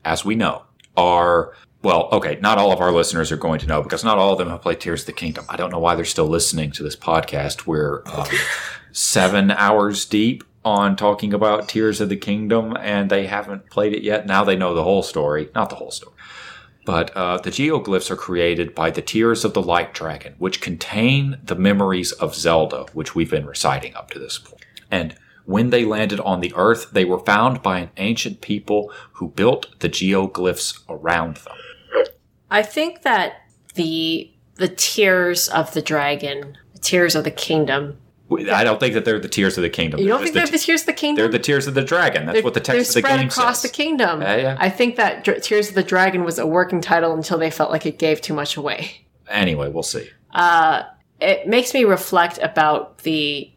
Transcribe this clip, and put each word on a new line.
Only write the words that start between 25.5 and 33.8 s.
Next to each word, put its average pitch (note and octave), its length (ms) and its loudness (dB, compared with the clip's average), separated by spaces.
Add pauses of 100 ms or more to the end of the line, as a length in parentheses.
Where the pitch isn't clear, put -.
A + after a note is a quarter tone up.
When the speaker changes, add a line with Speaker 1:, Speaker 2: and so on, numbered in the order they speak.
Speaker 1:
they A#2+ 160 4
landed G#2 340 -2
on F#2 220 -2
the F2 140 -4
Earth, G#2+ 360 2
they F#2+ 140 4
were F2+ 140 0
found A#2+ 440 2
by F#2 160 0
an E2+ 180 -8
ancient G#2+ 440 -4
people G#2 500 -2 (220)
who E2 160 -8
built - 500 0
the E2 100 -2
geoglyphs F#2+ 920 -2 (100)
around E2 480 -2
them. - 180 -20 (960)
Speaker 2:
I D#4 120 4
think D#4+ 400 -4
that G3+ 300 0 (420)
the, D#3+ 560 -2 (240)